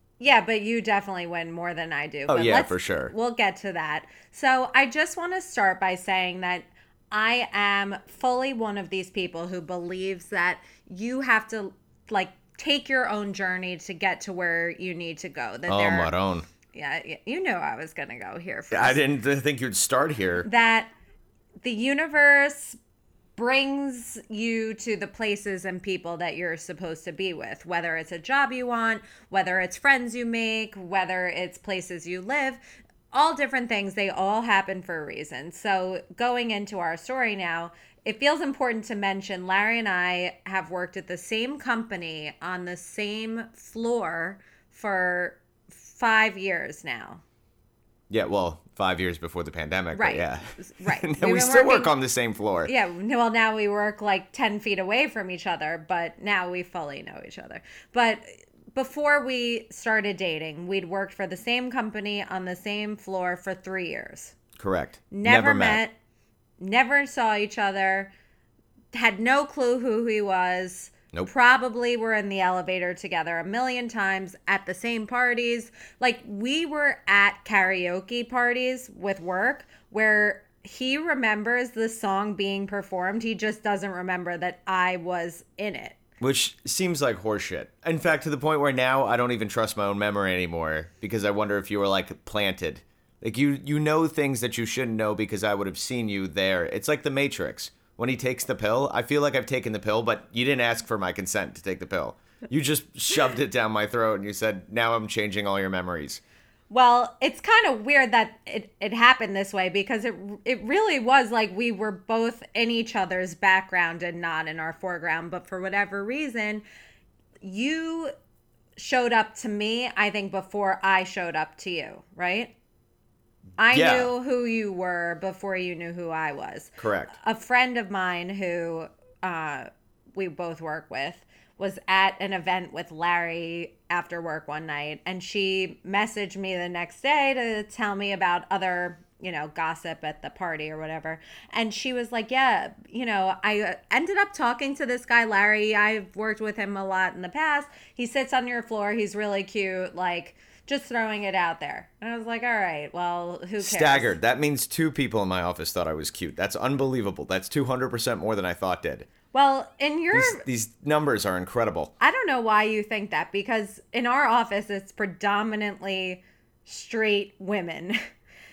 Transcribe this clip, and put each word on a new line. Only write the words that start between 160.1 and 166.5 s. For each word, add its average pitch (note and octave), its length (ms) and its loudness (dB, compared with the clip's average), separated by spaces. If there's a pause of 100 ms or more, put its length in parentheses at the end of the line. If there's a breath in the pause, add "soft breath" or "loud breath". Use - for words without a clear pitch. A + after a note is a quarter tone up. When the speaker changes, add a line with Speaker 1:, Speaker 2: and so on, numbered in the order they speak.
Speaker 2:
These, B4 300 4
these A2+ 240 -2 (160)
numbers D3 420 2
are F#2 120 2
incredible. F2+ 640 -2
Speaker 1:
I C4 100 6
don't B4+ 160 0
know C4 140 0
why G#3+ 240 4
you G#3+ 180 -2
think G#3+ 280 -6
that, D#3+ 220 -2
because G3+ 480 -2 (120)
in A#3 140 0
our C4 200 4
office, G#3 440 2
it's G3 220 -6
predominantly G3+ 1300 -2 (420 soft breath)